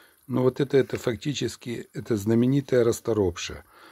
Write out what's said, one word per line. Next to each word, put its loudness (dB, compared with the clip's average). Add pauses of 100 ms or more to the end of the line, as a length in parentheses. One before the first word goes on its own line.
(260)
но -2
вот 2
это, 0
это 2
фактически, -6
это -2
знаменитая 2
расторопша, -2 (280)